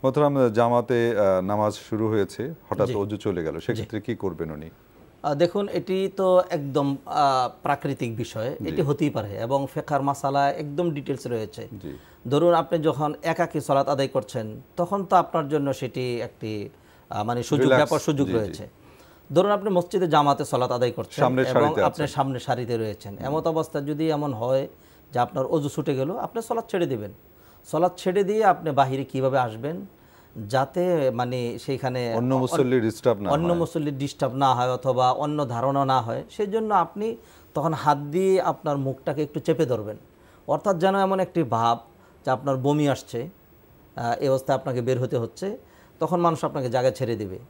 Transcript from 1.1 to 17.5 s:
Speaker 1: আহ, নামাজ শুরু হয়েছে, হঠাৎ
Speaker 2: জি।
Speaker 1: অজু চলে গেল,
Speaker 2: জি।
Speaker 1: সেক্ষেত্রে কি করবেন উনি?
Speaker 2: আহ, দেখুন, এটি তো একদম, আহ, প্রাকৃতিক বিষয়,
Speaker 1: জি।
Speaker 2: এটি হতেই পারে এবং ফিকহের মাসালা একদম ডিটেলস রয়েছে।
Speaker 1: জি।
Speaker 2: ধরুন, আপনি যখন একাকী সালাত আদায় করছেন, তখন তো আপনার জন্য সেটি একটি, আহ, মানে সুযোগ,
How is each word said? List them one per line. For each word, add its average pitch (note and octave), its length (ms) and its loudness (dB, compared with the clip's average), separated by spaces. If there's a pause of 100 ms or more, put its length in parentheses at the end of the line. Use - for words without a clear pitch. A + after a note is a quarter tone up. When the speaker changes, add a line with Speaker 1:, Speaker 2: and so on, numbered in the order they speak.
Speaker 1:
আহ, F#2+ 220 4
নামাজ G#2 340 0
শুরু A2 340 -4
হয়েছে, A2 460 -2 (140)
হঠাৎ G#2 200 2
Speaker 2:
জি। B2 60 -4
Speaker 1:
অজু G#2 220 -2
চলে F2 280 -2
গেল, D#2 100 -4
Speaker 2:
জি। D#2+ 60 -8
Speaker 1:
সেক্ষেত্রে G#2+ 400 -4
কি A#2 140 -6
করবেন E2+ 360 -6
উনি? D#2 200 -12 (520)
Speaker 2:
আহ, D3 120 -2
দেখুন, F3 340 0
এটি F#3+ 480 -4
তো F#3 340 4
একদম, C#3 460 -2 (100)
আহ, C3 420 2 (140)
প্রাকৃতিক C#3 540 -2
বিষয়, A#2+ 440 -6
Speaker 1:
জি। - 80 -4
Speaker 2:
এটি D#3+ 140 -2
হতেই C#3+ 280 0
পারে G#2 180 -6
এবং A#2+ 460 -2
ফিকহের D3 280 -2
মাসালা C#3 480 0
একদম D3+ 400 -4
ডিটেলস C#3 360 -6
রয়েছে। A2 420 -6 (140)
Speaker 1:
জি। C2+ 160 -12 (300)
Speaker 2:
ধরুন, E3 260 6
আপনি E3+ 240 2
যখন D3 440 0
একাকী E3 380 0
সালাত C#3 280 2
আদায় C#3 200 0
করছেন, A2 520 -6 (160)
তখন F#3+ 280 -2
তো F#3 120 4
আপনার E3 320 2
জন্য C#3 260 0
সেটি B2 460 -4
একটি, A2 480 -8 (420)
আহ, G#2 140 -4
মানে A#2+ 180 -2
সুযোগ, - 180 0